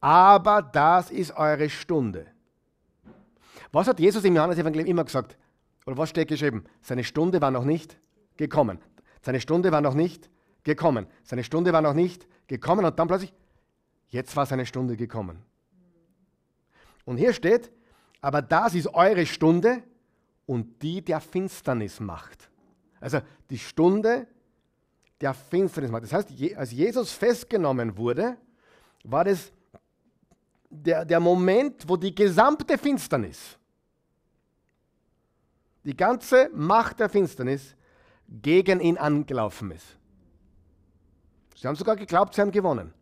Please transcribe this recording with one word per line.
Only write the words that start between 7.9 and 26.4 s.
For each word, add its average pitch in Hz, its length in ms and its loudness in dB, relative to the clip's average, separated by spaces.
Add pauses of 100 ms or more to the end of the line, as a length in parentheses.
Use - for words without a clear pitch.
gekommen. 139 420 -2 (440)
Seine 131 180 -4
Stunde 175 320 0
war 156 80 2
noch 143 140 0
nicht 175 360 -4 (320)
gekommen. 147 440 -2 (160)
Seine 123 220 -8
Stunde 170 280 -2
war 160 100 4
noch 147 120 0
nicht 175 340 -4 (180)
gekommen.“ 156 380 -2
Und 156 140 -2
dann 165 100 0
plötzlich, 185 260 -4 (760)
jetzt 123 280 -8
war 143 100 0
seine 127 200 -4
Stunde 123 300 -6
gekommen. 104 460 -10 (1600)
Und 123 120 -8
hier 214 160 2
steht, - 400 0 (480)
„Aber 143 220 -2
das 165 320 2
ist 175 200 -2
eure 175 320 4
Stunde.“ 175 560 2 (640)
Und 117 360 -8
die 165 200 -8
der 160 180 -4
Finsternis 131 800 -6
macht. - 500 -14 (500)
Also 131 200 -4 (300)
die 131 80 -8
Stunde 214 680 0 (960)
der 139 140 -4
Finsternis 170 560 -4
macht. 113 140 -6
Das 107 80 -10
heißt, 196 180 -4
je-, 147 260 -6